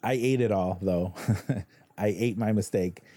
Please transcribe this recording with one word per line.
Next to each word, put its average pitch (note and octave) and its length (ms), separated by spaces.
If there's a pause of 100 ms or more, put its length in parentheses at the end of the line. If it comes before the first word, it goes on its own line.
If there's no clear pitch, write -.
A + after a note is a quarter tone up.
I C3 120
ate B2+ 260
it A#2 120
all F#2 280
though. F2+ 320 (440)
<laughs> - 420
I G#2 80
ate G#2 320
my A2 140
mistake, F#2+ 500 (140)